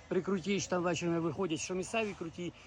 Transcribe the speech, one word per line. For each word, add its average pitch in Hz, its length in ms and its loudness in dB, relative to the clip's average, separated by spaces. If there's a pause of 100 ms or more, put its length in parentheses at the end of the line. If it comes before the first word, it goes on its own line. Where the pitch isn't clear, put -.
прикрутіші, 185 640 0
там 180 140 2
вечорами 170 360 2
виходять, 160 400 0
що - 160 -4
місцеві 202 440 -2
круті, 170 340 -6 (140)